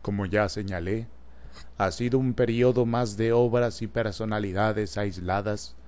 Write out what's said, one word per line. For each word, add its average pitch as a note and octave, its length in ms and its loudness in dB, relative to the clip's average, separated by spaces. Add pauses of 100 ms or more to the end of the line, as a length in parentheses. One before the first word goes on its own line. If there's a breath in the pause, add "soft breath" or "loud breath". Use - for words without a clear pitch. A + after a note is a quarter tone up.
Como G2+ 240 -2
ya G2+ 220 2
señalé, G2 600 -4 (680 loud breath)
ha F#2+ 140 2
sido A#2+ 280 0
un B2+ 160 2
periodo A#2+ 520 4
más A#2 300 0
de A2+ 160 2
obras A#2+ 500 4
y A2+ 40 -4
personalidades G#2+ 1120 0
aisladas G2 760 -2 (140 soft breath)